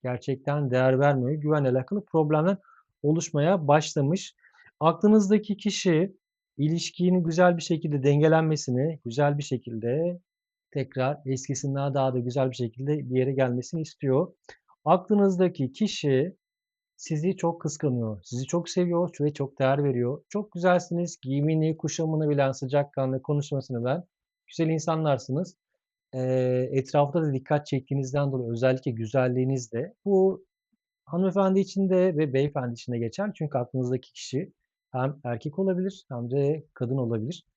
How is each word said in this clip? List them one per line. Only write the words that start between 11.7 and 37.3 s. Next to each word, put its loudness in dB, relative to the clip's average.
daha 2
da 0
güzel -2
bir -12
şekilde -4
bir 2
yere 0
gelmesini -2
istiyor. -2
Aklınızdaki 2
kişi 0
sizi -2
çok -2
kıskanıyor, -4
sizi -8
çok -4
seviyor 0
ve 0
çok -8
değer 2
veriyor. -2
Çok -8
güzelsiniz, 0
giyimini, 0
kuşamını -2
bilen, 2
sıcakkanlı, -2
konuşmasını -4
bilen -2
güzel -2
insanlarsınız. -2
Eee, 0
etrafta 2
da 0
dikkat -2
çektiğinizden -2
dolayı -4
özellikle 0
güzelliğiniz -2
de -6
bu 2
hanımefendi 2
için 0
de 4
ve 0
beyefendi 0
için -8
de -2
geçer. -4
Çünkü -4
aklınızdaki -4
kişi -8
hem -4
erkek -6
olabilir -2
hem -8
de -2
kadın -4
olabilir. -4